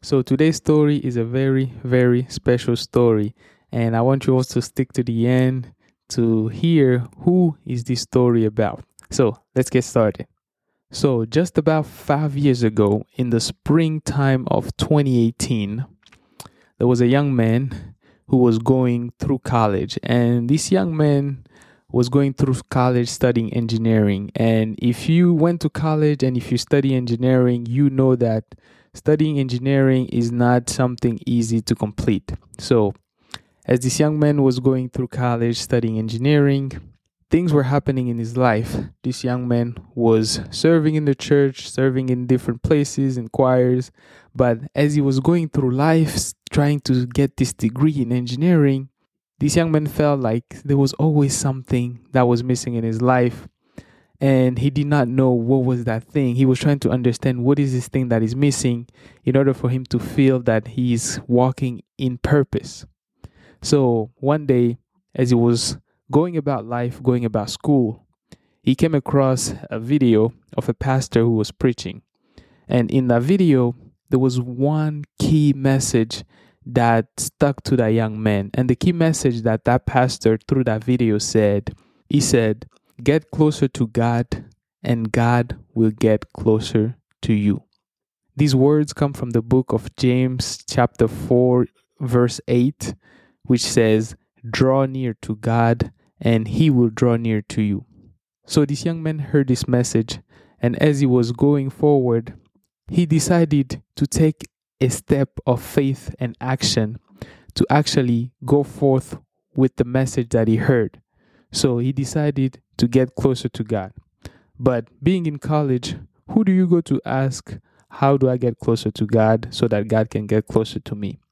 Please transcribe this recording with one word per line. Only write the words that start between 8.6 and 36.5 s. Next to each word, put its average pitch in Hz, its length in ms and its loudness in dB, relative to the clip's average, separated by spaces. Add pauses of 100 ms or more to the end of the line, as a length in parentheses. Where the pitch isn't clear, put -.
So - 300 0 (160)
let's 131 140 0
get 123 160 0
started. 110 420 -2 (640)
So 127 320 -2
just 139 340 -2
about 156 280 0
five 143 520 -4
years 127 240 2
ago, 107 440 2 (100)
in 123 140 -4
the 117 100 0
springtime 143 1120 -2
of - 240 -2
twenty 135 500 2
eighteen, 113 600 -4 (920)
there 120 100 2
was 123 120 4
a 120 80 4
young 139 260 2
man 120 640 -2 (320)
who - 80 0
was 120 240 4
going 120 580 0
through 135 220 -4
college, 107 640 0
and 120 460 0
this 156 240 0
young 185 200 0
man 143 520 0 (440)
was 123 200 0
going 139 240 2
through 135 220 0 (140)
college 123 380 2
studying 120 460 0
engineering. 110 840 0
And 110 460 0
if 120 260 -2
you 175 260 4
went 170 280 2
to 160 80 -2
college 151 520 0
and 131 140 0
if 120 160 -4
you 123 60 0
study 135 380 0
engineering, 123 680 0
you 135 240 2
know 131 280 2
that 113 260 0 (500)
studying 151 460 0
engineering 131 680 0
is 120 260 -2
not 120 360 2
something 123 560 -2
easy 113 360 0
to 117 120 -2
complete. - 600 -4 (240)
So, 107 360 0 (720)
as 123 140 2
this 123 220 -2
young 151 180 0
man 147 240 2
was 127 160 2
going 127 300 0
through 123 180 -6
college 117 500 -2
studying 113 400 -2
engineering, 135 760 0 (560)